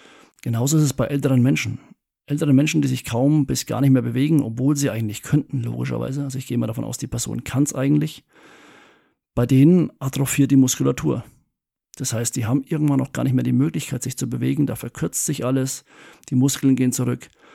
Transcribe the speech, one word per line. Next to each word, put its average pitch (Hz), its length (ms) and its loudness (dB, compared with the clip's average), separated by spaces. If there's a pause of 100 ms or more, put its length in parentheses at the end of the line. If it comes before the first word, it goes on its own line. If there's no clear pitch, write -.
(420)
Genauso 127 360 0
ist 151 60 4
es 135 100 0
bei 120 120 -2
älteren 135 360 2
Menschen. 120 380 0 (460)
Ältere 147 260 -2
Menschen, 151 300 4
die 139 80 0
sich 127 160 -4
kaum 139 400 2
bis 131 200 -4
gar 113 140 -4
nicht 135 120 4
mehr 127 100 6
bewegen, 131 400 0
obwohl 127 340 -2
sie 139 140 -2
eigentlich 110 320 -6
könnten, 139 420 -2
logischerweise. 123 640 -6
Also 131 120 -8
ich 131 100 -10
gehe 120 100 -4
mal 117 100 -2
davon 113 160 -6
aus, - 140 -8
die - 100 -8
Person 120 380 -8
kann's 143 280 -2
eigentlich. 147 520 -2 (1080)
Bei 123 120 0
denen 151 540 6
atrophiert 139 520 -2
die 139 60 6
Muskulatur. 135 640 0 (720)
Das - 160 -6
heißt, 120 240 -4
die 123 100 -2
haben 135 180 0
irgendwann 147 360 0
auch 131 140 -4
gar 123 100 -2
nicht 127 100 0
mehr 123 120 0
die 123 80 0
Möglichkeit, 135 500 -2
sich 127 140 -8
zu 120 120 -6
bewegen. 131 360 -2
Da - 100 -4
verkürzt - 500 -6
sich 139 200 -4
alles, 135 400 -2 (440)
die 135 60 -2
Muskeln 135 400 2
gehen 127 160 2
zurück. 123 380 -4 (260)